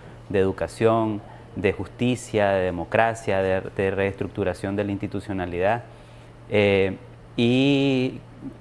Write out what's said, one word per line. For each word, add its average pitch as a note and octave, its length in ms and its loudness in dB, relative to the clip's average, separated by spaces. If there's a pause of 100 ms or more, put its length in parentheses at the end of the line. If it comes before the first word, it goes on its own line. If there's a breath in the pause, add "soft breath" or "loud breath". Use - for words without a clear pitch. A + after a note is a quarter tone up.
(280 loud breath)
de G2 120 0
educación, G#2+ 840 0 (340 loud breath)
de F#2+ 160 2
justicia, G#2+ 800 -2
de F#2+ 140 2
democracia, G2 800 0
de, F#2+ 200 0 (140)
de F#2+ 160 0
reestructuración G2 840 -2
de G#2 80 0
la G2+ 80 -2
institucionalidad. G2 920 -2 (640 loud breath)
Eh, G2 480 4 (400)
y C3 840 2 (420)